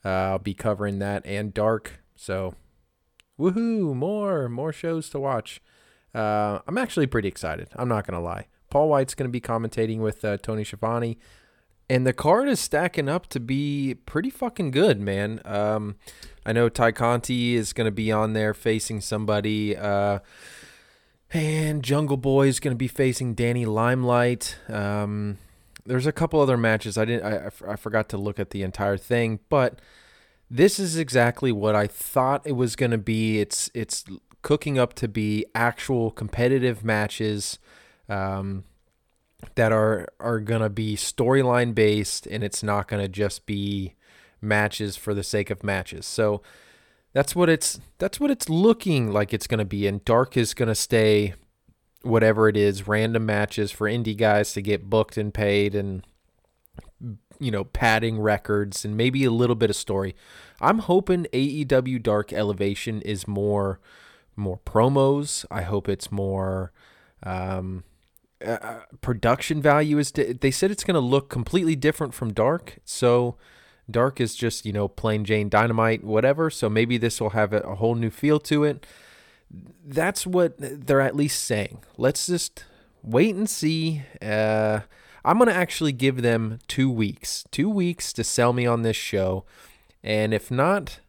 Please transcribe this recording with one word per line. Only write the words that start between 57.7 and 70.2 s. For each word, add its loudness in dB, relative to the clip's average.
records 0
and -4
maybe 2
a 4
little 4
bit 2
of 0
story. -4
I'm 4
hoping 2
A 0
E -2
W 2
Dark 0
Elevation -2
is -6
more, 0
more -4
promos. 2
I -4
hope -2
it's -4
more, -2
um, -6
uh, -4
uh, -12
production 0
value 4
is 0
di-, -2